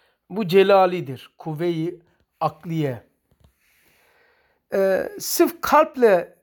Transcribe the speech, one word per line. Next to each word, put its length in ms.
Bu 180
celalidir, 920
kuvve-i 600
akliye. 680
E, 340
sırf 420
kalple 840